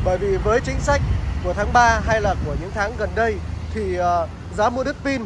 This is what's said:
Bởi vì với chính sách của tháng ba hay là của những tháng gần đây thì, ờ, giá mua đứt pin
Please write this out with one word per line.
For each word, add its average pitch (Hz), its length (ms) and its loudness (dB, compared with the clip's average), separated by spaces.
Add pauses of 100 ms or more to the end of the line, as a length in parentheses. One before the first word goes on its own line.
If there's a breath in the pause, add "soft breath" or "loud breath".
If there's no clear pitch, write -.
Bởi 185 140 2
vì 190 180 0
với 214 240 2
chính 262 200 -4
sách 285 200 2 (440)
của 175 80 0
tháng 202 200 -2
ba 233 320 6
hay 220 160 2
là 202 140 2 (120)
của 147 140 -2
những 180 140 -8
tháng 214 240 -2
gần 202 160 -2
đây 220 220 0 (380)
thì, 190 220 -2
ờ, 175 320 2 (280)
giá 208 120 4
mua 247 160 -2
đứt 285 200 -2
pin 269 220 0